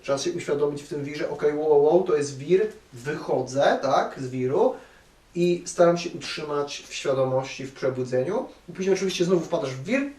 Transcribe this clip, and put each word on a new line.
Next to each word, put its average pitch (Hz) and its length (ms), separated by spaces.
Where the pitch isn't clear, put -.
Trzeba 139 160
się 170 140
uświadomić 147 520
w - 40
tym 143 160
wirze, 147 260
okej, 147 240
wow, 151 160
wow, 143 140
wow, 170 200
to - 120
jest 135 220
wir, 180 300
wychodzę, 135 880
tak, 135 380
z 127 100
wiru 135 440
i 175 300
staram 170 320
się - 120
utrzymać 147 760
w - 60
świadomości, 135 720
w - 80
przebudzeniu. 127 760
I - 40
później 190 220
oczywiście 185 300
znowu 170 200
wpadasz 143 280
w 131 100
wir, 269 360